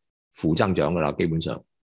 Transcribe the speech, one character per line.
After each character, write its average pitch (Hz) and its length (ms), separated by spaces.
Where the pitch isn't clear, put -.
負 82 220
增 95 180
長 80 180
㗎 87 60
啦， 78 140
基 90 140
本 80 140
上。 - 220